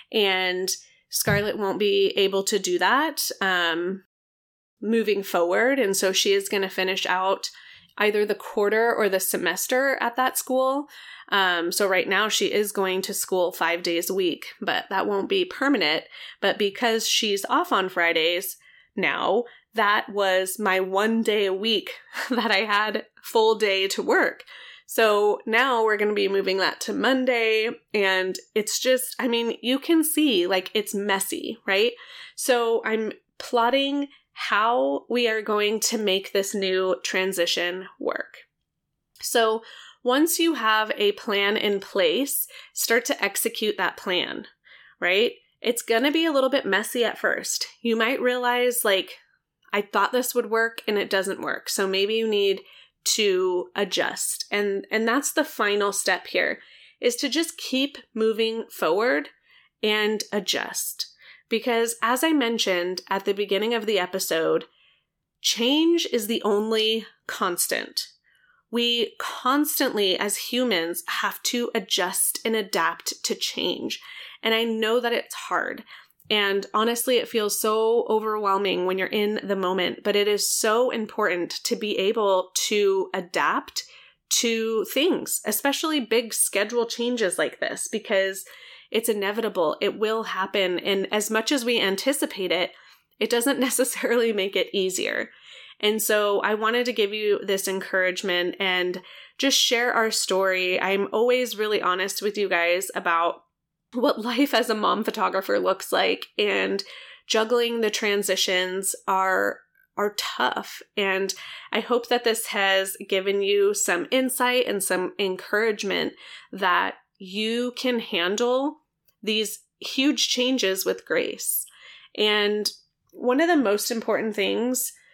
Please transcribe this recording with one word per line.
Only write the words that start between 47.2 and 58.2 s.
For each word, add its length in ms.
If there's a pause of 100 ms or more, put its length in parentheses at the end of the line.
You 120
might 260
realize, 640
like, 340 (540)
"I 100
thought 300
this 220
would 160
work 380
and 100
it 120
doesn't 300
work." 280
So 180
maybe 280
you 120
need 360 (420)
to 680
adjust. 760
And, 400
and 160
that's 260
the 120
final 480
step 360
here, 320 (400)
is 160
to 120
just 300
keep 400 (160)
moving 560